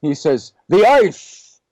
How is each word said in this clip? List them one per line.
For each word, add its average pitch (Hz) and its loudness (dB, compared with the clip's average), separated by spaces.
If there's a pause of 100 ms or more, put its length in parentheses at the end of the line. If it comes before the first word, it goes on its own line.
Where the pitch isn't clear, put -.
he 143 -6
says, 139 -6 (160)
The 190 2
earth. - -2 (120)